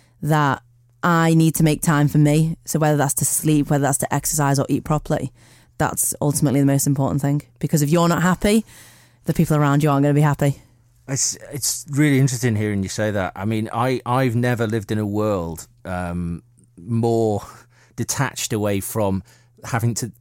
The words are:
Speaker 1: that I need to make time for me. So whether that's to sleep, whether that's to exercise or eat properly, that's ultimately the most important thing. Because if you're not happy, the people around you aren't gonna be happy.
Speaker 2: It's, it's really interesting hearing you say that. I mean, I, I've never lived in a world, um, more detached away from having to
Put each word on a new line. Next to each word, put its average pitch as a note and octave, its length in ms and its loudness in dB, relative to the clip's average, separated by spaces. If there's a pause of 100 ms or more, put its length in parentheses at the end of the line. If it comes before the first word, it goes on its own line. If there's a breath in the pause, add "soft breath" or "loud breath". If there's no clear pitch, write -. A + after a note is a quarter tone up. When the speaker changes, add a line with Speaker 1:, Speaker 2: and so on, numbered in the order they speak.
(220 soft breath)
Speaker 1:
that D3 400 0 (400)
I E3 320 4
need D#3+ 220 4
to - 60 2
make D3+ 200 2
time D3 260 2
for D3+ 100 2
me. D#3 460 4
So - 160 -2
whether D3+ 160 2
that's C#3 180 0
to - 100 -2
sleep, D3+ 460 0
whether C#3+ 120 2
that's C#3 160 0
to - 140 -4
exercise C#3 460 0
or C#3 100 0
eat C#3 140 -2
properly, D3+ 500 -4 (460 soft breath)
that's - 420 -2
ultimately C#3+ 380 0
the C#3 80 4
most C#3 200 2
important C#3 360 0
thing. C#3+ 200 -2 (180)
Because D3+ 220 0
if C#3+ 80 0
you're E3+ 180 2
not E3 140 0
happy, G#3 420 2 (640 loud breath)
the E3 80 -2
people D#3 220 2
around D3 280 2
you D3+ 60 4
aren't C#3 120 2
gonna C#3+ 120 2
be D3 80 4
happy. C#3+ 380 0 (460)
Speaker 2:
It's, - 300 -4 (160)
it's - 380 -6
really C#3+ 280 4
interesting B2 380 2
hearing G#2 260 0
you F#2+ 60 -4
say G#2+ 240 -2
that. G2 240 -2
I F#2+ 80 -8
mean, A2 280 -2
I, B2 320 -2
I've B2 300 0
never A#2+ 320 0
lived G#2+ 240 -4
in A2 80 -2
a G#2+ 80 -2
world, G2+ 640 -2 (160)
um, F2 580 -6 (340)
more A2+ 680 -2 (480 loud breath)
detached - 580 -4
away G#2 280 -2
from G2 420 -2 (400 soft breath)
having A#2 320 -2
to A#2 160 -6 (100)